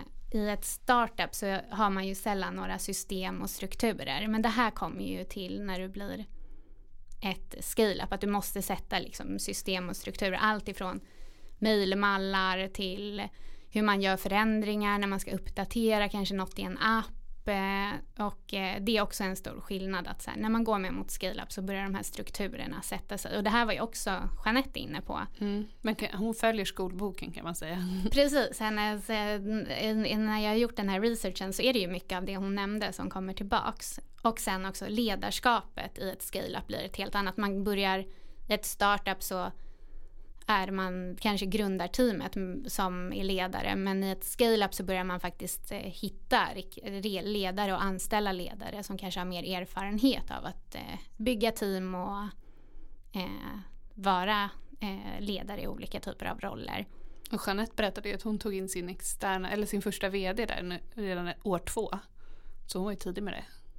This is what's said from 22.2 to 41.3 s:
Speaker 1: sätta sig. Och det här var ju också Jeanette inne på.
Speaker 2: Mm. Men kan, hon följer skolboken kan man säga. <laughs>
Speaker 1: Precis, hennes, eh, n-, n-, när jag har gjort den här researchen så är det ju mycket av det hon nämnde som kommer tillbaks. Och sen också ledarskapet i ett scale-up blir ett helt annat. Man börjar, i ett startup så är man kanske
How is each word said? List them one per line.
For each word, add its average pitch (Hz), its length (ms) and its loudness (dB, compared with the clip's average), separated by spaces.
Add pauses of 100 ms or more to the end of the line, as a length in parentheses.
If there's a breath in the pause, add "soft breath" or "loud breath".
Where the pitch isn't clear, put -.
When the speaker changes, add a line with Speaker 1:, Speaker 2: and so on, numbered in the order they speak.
Speaker 1:
sätta 202 360 -6
sig. - 180 -4
Och 208 80 2
det 208 60 4
här 240 160 6
var 214 60 2
ju 139 80 0
också 190 480 0 (160)
Jeanette 254 340 2
inne 147 220 -4
på. - 200 -4 (200)
Speaker 2:
Mm. 208 260 0 (140)
Men 214 140 0
kan, 196 240 -4
hon 220 160 2
följer 220 300 4
skolboken 185 680 -2
kan 165 120 -8
man 170 100 -4
säga. 165 240 -4 (180)
<laughs> 190 160 4
Speaker 1:
Precis, 277 480 6
hennes, 214 500 2
eh, 208 240 2
n-, 208 320 0 (400)
n-, 214 200 4
när 214 140 2
jag 214 100 4
har 214 60 6
gjort 240 200 4
den 202 120 2
här 190 120 4
researchen 196 520 0
så 180 100 0
är 254 100 6
det 247 60 4
ju 180 100 2
mycket 180 300 -2
av 190 60 -2
det 196 120 -2
hon 196 180 0
nämnde 202 380 0
som 185 180 -4
kommer 190 240 -4
tillbaks. - 640 -2 (220)
Och 226 180 4
sen 190 260 0
också 190 220 -4
ledarskapet 208 1120 2
i 190 120 -4
ett - 120 -8
scale-up - 440 -4
blir 202 180 -4
ett 190 120 -8
helt - 180 -4
annat. 196 220 0
Man 202 280 0
börjar, 196 340 4 (500 soft breath)
i - 40 4
ett 208 140 2
startup 202 560 2
så 185 280 -2 (960 soft breath)
är 196 240 4
man 185 500 -2
kanske 202 260 2